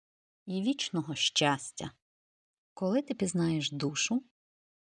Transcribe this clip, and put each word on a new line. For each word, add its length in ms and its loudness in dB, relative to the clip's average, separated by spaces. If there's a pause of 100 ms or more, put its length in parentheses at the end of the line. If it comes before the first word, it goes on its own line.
(460)
і 160 -2
вічного 540 -2
щастя. 760 0 (800)
Коли 280 0
ти 120 -8
пізнаєш 580 0
душу, 520 0 (600)